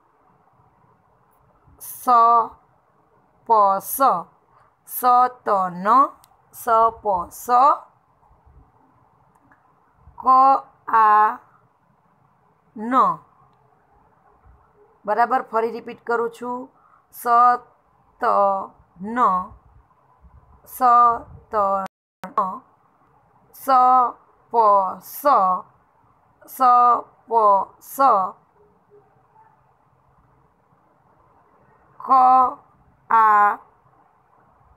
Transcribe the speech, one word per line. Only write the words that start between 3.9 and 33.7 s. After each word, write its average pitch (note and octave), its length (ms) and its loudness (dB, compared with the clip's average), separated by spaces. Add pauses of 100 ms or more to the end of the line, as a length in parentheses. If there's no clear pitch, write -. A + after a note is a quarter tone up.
સ - 140 -14 (440)
ત - 20 -6 (220)
ન, F3+ 180 -8 (640)
સ - 140 -20 (360)
પ - 40 -20 (240)
સ, - 180 -18 (2750)
ક - 40 -18 (640)
આ F4+ 500 2 (1400)
ન. A3+ 180 -8 (2000)
બરાબર, A#3 360 -2
ફરી A3+ 300 -6
repeat A#3 320 -16
કરું A#3 260 -4
છું. B3 400 -14 (460)
સતન, A3+ 2000 -4 (1500)
સતન, A#3 1200 -2 (1700)
સપસ, A#3 1700 -2 (1200)
સપસ, A#3+ 1500 0 (4000)
કઆન, B3+ 1600 0 (1160)